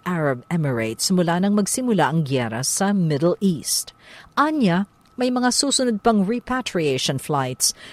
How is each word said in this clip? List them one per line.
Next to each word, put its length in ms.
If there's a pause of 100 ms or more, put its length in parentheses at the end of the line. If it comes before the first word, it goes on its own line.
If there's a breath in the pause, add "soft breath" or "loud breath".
Arab 460
Emirates 580
mula 320
nang 140
magsimula 580
ang 80
giyera 400
sa 320
Middle 460
East. 560 (400 loud breath)
Anya, 500 (300)
may 160
mga 180
susunod 540
pang 180
repatriation 920
flights, 560 (200 loud breath)